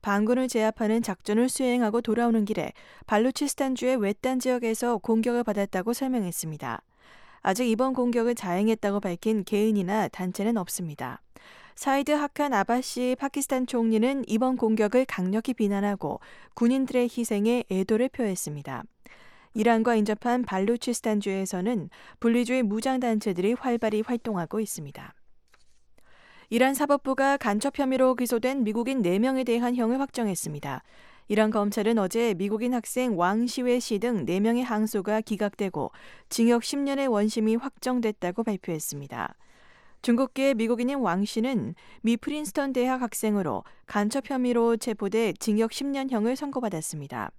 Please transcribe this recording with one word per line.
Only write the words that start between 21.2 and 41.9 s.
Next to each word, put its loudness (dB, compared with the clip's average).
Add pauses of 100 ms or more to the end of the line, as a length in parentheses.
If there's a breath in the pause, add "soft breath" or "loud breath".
분리주의 2
무장단체들이 0
활발히 0
활동하고 -4
있습니다. -10 (1300 soft breath)
이란 4
사법부가 2
간첩 0
혐의로 4
기소된 0
미국인 0
네 2
명에 2
대한 0
형을 0
확정했습니다. -4 (460 loud breath)
이란 4
검찰은 0
어제 0
미국인 -2
학생 -2
왕시회 2
씨 -2
등 -2
네 0
명의 2
항소가 -2
기각되고 -4 (400 loud breath)
징역 4
십 -4
년의 -2
원심이 2
확정됐다고 -4
발표했습니다. -6 (680 soft breath)
중국계 2
미국인인 0
왕 0
씨는 -2 (280 loud breath)